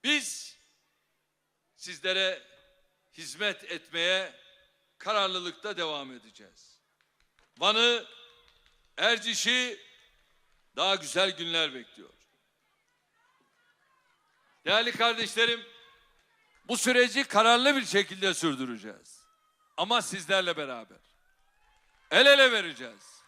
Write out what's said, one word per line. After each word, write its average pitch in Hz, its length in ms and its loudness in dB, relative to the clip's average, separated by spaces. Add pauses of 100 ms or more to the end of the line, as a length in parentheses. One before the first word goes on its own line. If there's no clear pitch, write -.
biz - 540 -4 (1160)
sizlere 185 680 -2 (720)
hizmet 160 500 -6
etmeye 170 840 -4 (520)
kararlılıkta 190 800 -4
devam 151 340 -6
edeceğiz. 110 680 -20 (800)
Van'ı, 220 480 2 (920)
Erciş'i 226 800 0 (960)
daha 185 200 0
güzel 180 360 -2
günler 165 420 -4
bekliyor. 113 360 -18 (2500)
Değerli 226 260 2
kardeşlerim, 226 760 0 (1040)
bu 233 100 -2
süreci 247 460 2
kararlı 240 520 4
bir 254 100 -2
şekilde 190 480 -2
sürdüreceğiz. 123 880 -6 (580)
Ama 214 240 0
sizlerle 180 560 -2
beraber. 123 400 -10 (1120)
El 214 140 6
ele 277 260 8
vereceğiz. 127 760 -8